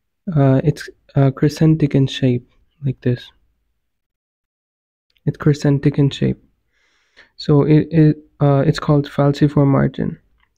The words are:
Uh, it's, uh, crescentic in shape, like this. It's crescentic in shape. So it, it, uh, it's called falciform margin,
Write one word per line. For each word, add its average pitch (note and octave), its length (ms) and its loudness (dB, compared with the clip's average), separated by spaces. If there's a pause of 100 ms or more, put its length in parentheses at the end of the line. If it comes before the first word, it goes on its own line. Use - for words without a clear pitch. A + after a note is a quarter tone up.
(360)
Uh, C3+ 280 2
it's, - 260 -4 (260)
uh, C#3 140 2
crescentic D3+ 640 0
in C3+ 140 2
shape, B2 420 -4 (340)
like C3 180 -6
this. - 280 -6 (2000)
It's C#3+ 100 -4
crescentic C#3+ 640 -2
in C#3+ 100 2
shape. - 340 -6 (920)
So D3 260 0
it, D3+ 300 2
it, D#3 260 4 (220)
uh, C#3 260 2
it's D#3 140 0
called D3 280 0
falciform C#3+ 600 0
margin, C#3 500 -2 (400)